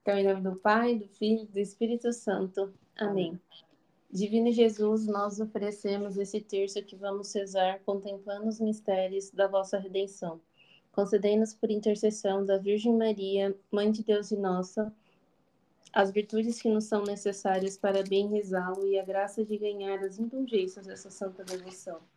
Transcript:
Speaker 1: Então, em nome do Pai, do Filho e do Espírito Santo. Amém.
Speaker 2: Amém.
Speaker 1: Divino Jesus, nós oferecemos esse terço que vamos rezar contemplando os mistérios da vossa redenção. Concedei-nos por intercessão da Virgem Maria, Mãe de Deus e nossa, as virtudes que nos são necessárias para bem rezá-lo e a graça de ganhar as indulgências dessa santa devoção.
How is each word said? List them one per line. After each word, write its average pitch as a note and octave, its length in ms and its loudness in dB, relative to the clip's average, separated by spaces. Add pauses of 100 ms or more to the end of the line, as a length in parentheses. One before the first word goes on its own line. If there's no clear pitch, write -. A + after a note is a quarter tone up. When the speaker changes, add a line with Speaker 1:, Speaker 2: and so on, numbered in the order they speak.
Speaker 1:
Então, G3+ 160 0
em G3 100 2
nome F#3+ 140 2
do F#3 160 -2
Pai, A3+ 380 4
do G#3 120 -4
Filho A3 360 0
e G#3+ 40 -14
do G3 120 -6
Espírito A#3 560 -2
Santo. G3 580 -2 (240)
Amém. G3 320 -2
Speaker 2:
Amém. F3 120 -10 (720)
Speaker 1:
Divino G#3+ 380 2
Jesus, A3 560 4
nós G3+ 320 -2
oferecemos G3+ 800 -4
esse G3+ 220 -4
terço G3 420 -4
que G3+ 140 -18
vamos G3+ 360 -8
rezar F#3+ 540 0
contemplando G3+ 600 -6
os A3 100 -4
mistérios G3 720 0
da G3 160 2
vossa G3 320 0
redenção. F#3+ 600 -6 (500)
Concedei-nos G#3 640 2
por A3 160 0
intercessão G#3+ 760 0
da G3 140 4
Virgem G#3+ 340 2
Maria, G3 640 2 (140)
Mãe G#3 220 2
de G#3+ 100 -2
Deus G#3 300 0
e G#3 40 0
nossa, G3 560 -2 (1000)
as G3 180 4
virtudes A3 500 0
que - 80 0
nos G#3+ 180 2
são G#3 180 0
necessárias G3 720 -2
para G3 260 2
bem G3 240 2
rezá-lo G3 580 -2
e G3 140 2
a F#3+ 60 -2
graça G3 400 -2
de G#3+ 120 -4
ganhar G3+ 460 -4
as F#3+ 160 -6
indulgências A3+ 720 -2
dessa F#3+ 200 -14
santa F#3 360 -10
devoção. F3+ 560 -12 (160)